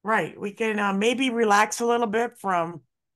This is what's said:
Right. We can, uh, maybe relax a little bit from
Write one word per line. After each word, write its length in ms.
Right. 360
We 120
can, 260
uh, 160
maybe 360
relax 500
a 60
little 220
bit 300
from 440